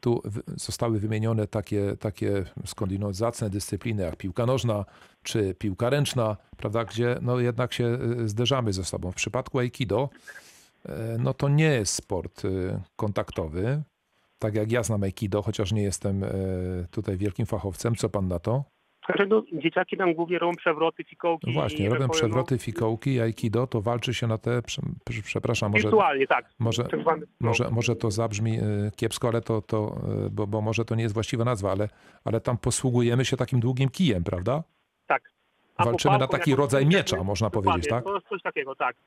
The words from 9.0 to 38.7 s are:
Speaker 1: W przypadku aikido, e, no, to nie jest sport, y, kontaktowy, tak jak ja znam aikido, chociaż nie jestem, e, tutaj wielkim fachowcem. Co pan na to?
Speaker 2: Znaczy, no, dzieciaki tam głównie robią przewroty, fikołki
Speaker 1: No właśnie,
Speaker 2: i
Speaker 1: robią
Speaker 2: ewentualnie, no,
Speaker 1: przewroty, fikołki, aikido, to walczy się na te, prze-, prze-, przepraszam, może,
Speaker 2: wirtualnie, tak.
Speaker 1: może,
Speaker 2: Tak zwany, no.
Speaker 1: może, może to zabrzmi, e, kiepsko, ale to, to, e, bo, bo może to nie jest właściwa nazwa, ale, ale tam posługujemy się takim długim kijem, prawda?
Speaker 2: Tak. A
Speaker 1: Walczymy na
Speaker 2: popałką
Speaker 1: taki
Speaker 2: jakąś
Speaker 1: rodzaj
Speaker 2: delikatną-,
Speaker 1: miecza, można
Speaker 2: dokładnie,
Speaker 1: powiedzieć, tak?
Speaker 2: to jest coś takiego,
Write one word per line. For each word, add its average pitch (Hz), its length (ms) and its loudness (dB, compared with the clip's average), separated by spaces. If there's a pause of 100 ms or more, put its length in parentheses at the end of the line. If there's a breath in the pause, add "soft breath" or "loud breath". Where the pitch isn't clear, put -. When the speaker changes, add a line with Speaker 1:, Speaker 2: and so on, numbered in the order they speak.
Speaker 1:
W - 20 -8
przypadku - 440 -4
aikido, 123 500 0 (800 loud breath)
e, 113 300 -6
no, 131 160 0
to 139 140 0
nie 147 200 6
jest 120 260 2
sport, - 500 -6
y, 95 360 -2 (160)
kontaktowy, 104 840 -2 (560)
tak 107 160 -2
jak 110 180 0
ja 120 100 2
znam 107 200 0
aikido, 98 400 0
chociaż 104 300 -2
nie 107 100 2
jestem, 98 420 -2
e, - 40 -4 (640)
tutaj 101 260 -4
wielkim 101 300 -2
fachowcem. 101 480 -2
Co 110 140 -2
pan 95 200 0
na 87 100 -2
to? 127 260 0 (420)
Speaker 2:
Znaczy, - 200 2
no, 214 160 4 (100)
dzieciaki 165 440 -2
tam 175 180 2
głównie 170 240 -2
robią 170 180 0
przewroty, 165 480 0
fikołki 165 420 -2
Speaker 1:
No 120 60 -2
właśnie, 139 320 0
Speaker 2:
i 101 40 2
Speaker 1:
robią 120 80 2
Speaker 2:
ewentualnie, 123 260 2
no, 117 60 2
Speaker 1:
przewroty, 127 300 0
fikołki, 117 640 0
aikido, 113 460 0
to 117 140 -2
walczy 120 340 -2
się 120 120 -2
na 110 120 0
te, 120 240 0
prze-, - 200 -8 (220)
prze-, 113 180 -6
przepraszam, 110 500 -2
może, 107 100 4
Speaker 2:
wirtualnie, 135 440 4
tak. 131 200 2 (120)
Speaker 1:
może, 117 260 0
Speaker 2:
Tak 151 160 -2
zwany, 160 260 0 (140)
no. 117 80 0
Speaker 1:
może, 113 220 2
może 117 260 2
to 113 140 0
zabrzmi, 110 480 0
e, 113 40 0 (340)
kiepsko, 117 320 0
ale 113 120 2
to, 110 220 0
to, 107 360 -2 (280)
e, 101 40 -2
bo, 104 160 -2
bo 107 140 -2
może 110 240 0
to 113 100 -2
nie 113 80 0
jest 110 120 0
właściwa 113 300 0
nazwa, 101 280 0
ale, 104 160 0 (360 soft breath)
ale 110 160 0
tam 120 180 -2
posługujemy 123 640 2
się 127 120 0
takim 123 240 2
długim 127 280 2
kijem, 110 360 2
prawda? 92 380 0 (440)
Speaker 2:
Tak. - 240 0 (460)
A - 80 4
Speaker 1:
Walczymy 180 280 4
na - 60 6
Speaker 2:
popałką 131 200 2
Speaker 1:
taki 160 120 4
Speaker 2:
jakąś 139 120 6
Speaker 1:
rodzaj 139 220 4
Speaker 2:
delikatną-, 170 140 6
Speaker 1:
miecza, 98 260 0
można 101 220 0
Speaker 2:
dokładnie, 101 260 2
Speaker 1:
powiedzieć, - 180 0
tak? 120 140 0
Speaker 2:
to 196 100 -2
jest 185 140 -6
coś 196 140 -6
takiego, 139 320 -4